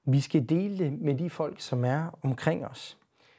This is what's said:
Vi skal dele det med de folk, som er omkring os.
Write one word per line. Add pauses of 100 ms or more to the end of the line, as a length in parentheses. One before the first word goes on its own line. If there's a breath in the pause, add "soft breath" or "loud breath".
Vi
skal
dele
det
med
de
folk,
som
er
omkring
os. (420 soft breath)